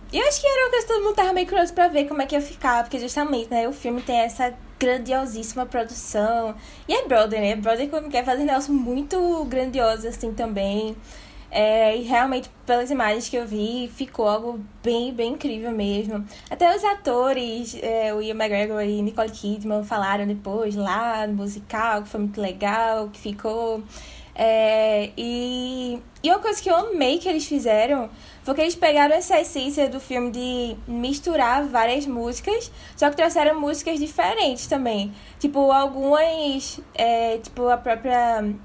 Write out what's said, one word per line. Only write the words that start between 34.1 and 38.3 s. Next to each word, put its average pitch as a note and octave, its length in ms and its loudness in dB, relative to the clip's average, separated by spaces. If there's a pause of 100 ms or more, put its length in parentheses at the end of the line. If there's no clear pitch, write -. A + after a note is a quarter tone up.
também. A3 440 -2 (280)
Tipo, C#4+ 320 4
algumas, C#4 1080 2 (140)
é, A3+ 440 2
tipo, B3 300 -4
a A#3+ 80 4
própria A#3+ 680 0 (220)